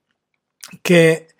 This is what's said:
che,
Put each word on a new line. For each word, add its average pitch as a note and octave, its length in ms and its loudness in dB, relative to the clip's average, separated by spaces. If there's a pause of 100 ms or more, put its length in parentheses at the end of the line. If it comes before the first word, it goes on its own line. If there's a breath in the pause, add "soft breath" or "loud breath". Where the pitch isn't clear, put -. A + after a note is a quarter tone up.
(800)
che, E3 460 -2 (120)